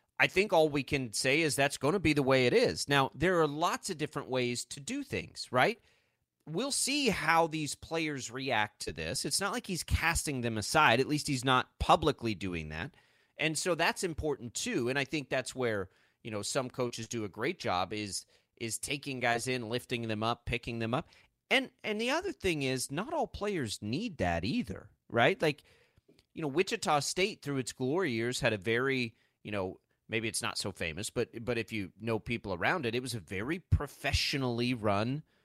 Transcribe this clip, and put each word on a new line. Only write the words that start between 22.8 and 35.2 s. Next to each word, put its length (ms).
not 200
all 140
players 560
need 360
that 260
either, 440
right? 320
Like, 220
you 100
know, 60
Wichita 520
State 420
through 160
its 140
glory 400
years 280
had 120
a 60
very, 560
you 80
know, 300
maybe 200
it's 140
not 160
so 120
famous, 400
but, 340
but 140
if 140
you 180
know 200
people 340
around 320
it, 80
it 80
was 120
a 60
very 380
professionally 1160
run 500